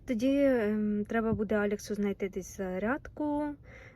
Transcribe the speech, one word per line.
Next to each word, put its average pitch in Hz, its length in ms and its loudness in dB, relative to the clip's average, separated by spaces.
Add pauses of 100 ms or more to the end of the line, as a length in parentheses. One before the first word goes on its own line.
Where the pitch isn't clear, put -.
тоді, 262 360 2
ем, 214 680 4
треба 226 240 2
буде 214 220 0
Алексу 208 400 0
знайти 202 340 -2
десь 190 280 -10
зарядку. 294 1000 -4 (400)